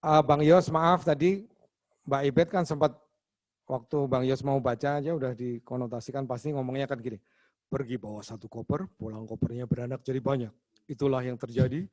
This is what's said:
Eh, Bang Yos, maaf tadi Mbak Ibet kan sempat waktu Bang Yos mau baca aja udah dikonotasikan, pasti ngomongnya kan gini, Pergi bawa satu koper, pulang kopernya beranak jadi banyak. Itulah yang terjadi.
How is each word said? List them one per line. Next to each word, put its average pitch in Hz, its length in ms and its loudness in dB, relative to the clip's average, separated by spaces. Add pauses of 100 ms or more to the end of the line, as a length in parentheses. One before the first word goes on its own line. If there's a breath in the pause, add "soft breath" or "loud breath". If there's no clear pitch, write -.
Eh, 156 240 6
Bang 147 160 4
Yos, 156 320 8
maaf 170 320 4
tadi 190 400 2 (640)
Mbak 139 120 2 (120)
Ibet 165 160 4
kan 185 160 0
sempat 147 320 2 (720)
waktu 127 280 -4 (120)
Bang 127 160 2
Yos 131 160 0
mau 139 160 0
baca 135 420 0
aja 147 140 -4
udah 131 240 -4
dikonotasikan, 123 880 -6
pasti 123 260 -6
ngomongnya 135 380 -4
kan 135 100 -6
gini, 113 220 -10 (520)
Pergi 127 240 -4
bawa 107 240 -10
satu 107 240 -16
koper, 113 400 -6 (160)
pulang 110 240 -10
kopernya 120 400 -6
beranak 120 400 -4
jadi 131 160 -4
banyak. 123 320 -2 (320)
Itulah 135 400 -2
yang 123 160 -6
terjadi. 131 520 0